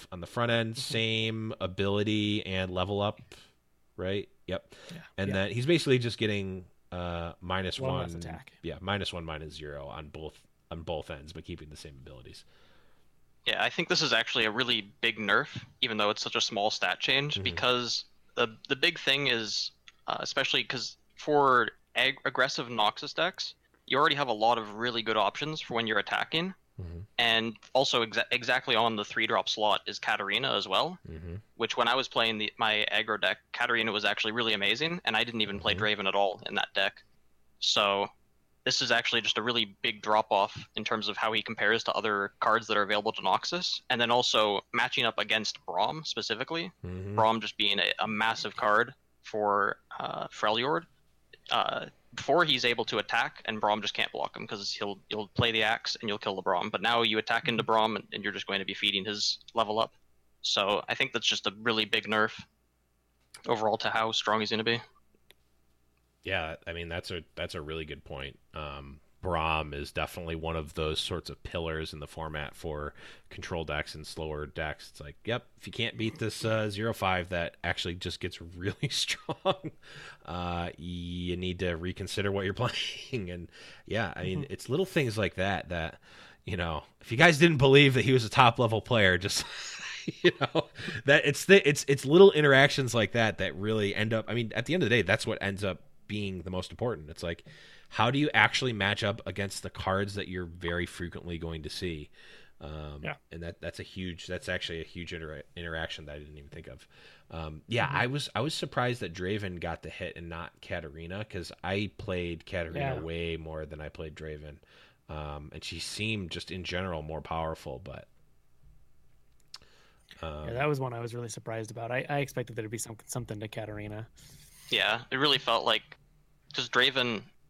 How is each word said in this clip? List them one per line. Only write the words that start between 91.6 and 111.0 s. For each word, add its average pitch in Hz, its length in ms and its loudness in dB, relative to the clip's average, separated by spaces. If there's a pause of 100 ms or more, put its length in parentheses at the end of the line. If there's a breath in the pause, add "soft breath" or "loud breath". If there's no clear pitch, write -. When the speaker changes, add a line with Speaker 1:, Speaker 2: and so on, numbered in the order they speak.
Speaker 1:
it's, 147 220 4
it's 139 160 2
little 180 260 12
interactions 139 640 6
like 107 180 4
that 110 260 2
that 92 180 0
really 104 360 2
end 110 200 0
up, 110 160 0
I 104 40 -2
mean, 120 220 -2
at 120 100 -2
the 147 80 0
end 180 100 4
of 107 60 2
the 120 60 6
day, 110 60 6
that's 98 260 2
what 110 140 -2
ends 98 220 -4
up 92 180 -4 (260)
being 98 360 -6
the 90 60 -8
most 92 220 -6
important. 82 380 -6
It's - 120 -14
like, 85 220 -4 (480 loud breath)
how 117 200 2
do 135 80 2
you 147 160 2
actually 113 380 4
match 101 300 0
up 101 220 0
against 95 380 -6
the 92 60 -6
cards 98 460 -2
that 98 120 -6
you're 90 180 -6
very 87 400 -4
frequently 85 540 -8
going 82 240 -6
to - 80 -6
see? 80 380 -6 (520 loud breath)
Um, 76 420 -10
Speaker 2:
Yeah. 78 120 -6 (160)
Speaker 1:
and 82 120 -12
that, 85 180 -12
that's 85 180 -10
a 92 40 -10
huge, 90 440 -10
that's 90 200 -8
actually 87 340 -6
a - 20 -8
huge 85 280 -12
intera-, 78 300 -10 (140)
interaction 82 500 -8
that 73 100 -12
I 76 40 -12
didn't 73 180 -18
even 71 120 -18
think - 180 -16
of. - 200 -18 (440 loud breath)
Um, 78 360 -8
yeah, 110 200 0
Speaker 2:
Mm-hmm. - 100 -2
Speaker 1:
I 120 100 2
was, 139 280 -4
I 110 60 0
was 156 120 -2
surprised 123 480 -2
that 87 120 -8
Draven 92 460 -4
got 82 240 -6
the 80 60 -12
hit - 280 -8
and 85 120 -12
not 85 220 -10 (100)
Katarina, 85 640 -8